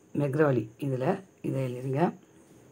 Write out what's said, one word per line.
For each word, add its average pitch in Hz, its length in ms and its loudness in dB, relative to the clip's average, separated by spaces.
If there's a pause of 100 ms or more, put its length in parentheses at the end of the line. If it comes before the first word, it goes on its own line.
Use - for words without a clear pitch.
(200)
மெக்ராலி. 143 440 2 (220)
இதுல 131 200 -2 (420)
இதை 135 200 -2
எழுதிருங்க. 131 360 -2 (680)